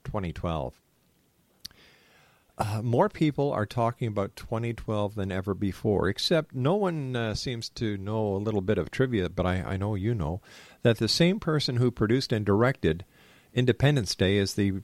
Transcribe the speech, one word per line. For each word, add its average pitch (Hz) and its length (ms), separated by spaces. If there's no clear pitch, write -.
twenty 95 300
twelve, 80 400
uh, 107 260
more 127 240
people 143 420
are 104 160
talking 117 400
about 104 300
twenty 117 380
twelve 104 400
than 98 180
ever 92 220
before, 95 560
except - 440
no 135 220
one, 156 400
uh, 113 180
seems 117 360
to 107 260
know 101 400
a - 20
little 107 220
bit 98 160
of 82 140
trivia, 110 400
but 90 160
I, 92 160
I - 160
know 104 160
you 104 200
know, 85 280
that 113 160
the 110 100
same 180 320
person 143 360
who 123 140
produced 117 420
and 107 120
directed 98 600
Independence 123 640
Day 98 220
is 98 180
the 98 300